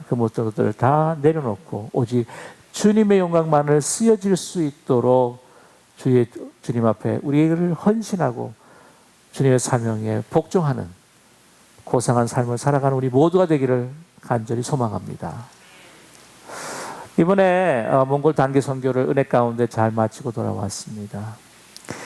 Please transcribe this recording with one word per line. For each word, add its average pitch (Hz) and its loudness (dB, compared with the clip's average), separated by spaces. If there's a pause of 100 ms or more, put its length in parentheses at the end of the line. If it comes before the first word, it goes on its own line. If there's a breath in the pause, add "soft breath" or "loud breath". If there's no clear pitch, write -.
그 135 -2
모든 117 -2
것들을 110 0
다 156 2
내려놓고 127 -2
오직 120 0 (460 loud breath)
주님의 208 4
영광만을 156 2
쓰여질 196 2
수 - -4
있도록 127 2 (540 soft breath)
주의, 123 2 (340)
주님 117 -2
앞에 110 0
우리를 160 0
헌신하고 151 -2 (760 soft breath)
주님의 135 2
사명에 110 -2
복종하는 147 0 (960)
고상한 120 0
삶을 120 -2
살아가는 139 0
우리 131 -2
모두가 165 4
되기를 127 0 (320)
간절히 120 -4
소망합니다. 117 -6 (1700 loud breath)
이번에, 180 2
어, 135 4
몽골 143 2
단기 139 2
선교를 131 -2
은혜 139 2
가운데 120 0
잘 110 0
마치고 113 -2
돌아왔습니다. 104 -8 (720 loud breath)